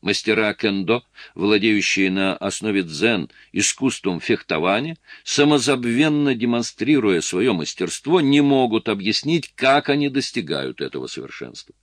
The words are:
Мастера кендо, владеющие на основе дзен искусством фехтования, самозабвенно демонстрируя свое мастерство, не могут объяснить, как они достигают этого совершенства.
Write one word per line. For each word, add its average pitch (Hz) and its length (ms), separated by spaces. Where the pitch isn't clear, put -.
Мастера 104 540
кендо, 101 480
владеющие 98 720
на 95 280
основе 98 480
дзен 85 440
искусством 98 720
фехтования, 92 760
самозабвенно 143 1120
демонстрируя 120 840
свое 107 320
мастерство, 92 680
не 143 200
могут 131 480
объяснить, 110 680
как 135 320
они 143 200
достигают 80 720
этого 64 280
совершенства. - 760